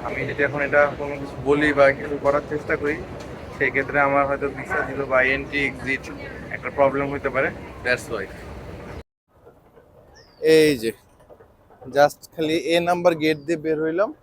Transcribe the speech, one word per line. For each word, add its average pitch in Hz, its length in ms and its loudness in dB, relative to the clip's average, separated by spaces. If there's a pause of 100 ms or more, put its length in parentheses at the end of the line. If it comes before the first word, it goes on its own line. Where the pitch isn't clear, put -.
আমি 131 220 -6
যদি 131 160 -2
এখন 143 180 0
এটা 143 380 4
কোনো 143 160 -6
কিছু 139 300 -10
বলি 147 280 4
বা 139 200 6
কিছু 143 300 -6
করার 143 260 6
চেষ্টা 151 280 -2
করি, 147 200 -2 (640)
সেই 135 120 2
ক্ষেত্রে 135 300 0
আমার 139 260 4
হয়তো 139 220 -2
ভিসা 131 320 -4
দিল 135 240 -6
বা 131 180 2
এন্ট্রি 139 440 0
এক্সিট 127 340 -4 (500)
একটা - 200 -8
প্রবলেম 139 420 2
হতে 139 160 -4
পারে, 135 220 0 (340)
that's 123 320 -2
why। 98 100 -8 (2250)
এই 156 380 6
যে 110 140 -2 (920)
just 143 520 2
খালি 160 200 0
এ 165 240 2
নাম্বার 175 340 2
গেট 156 240 0
দিয়ে 147 180 -2
বের 156 260 -2
হইলাম 165 400 0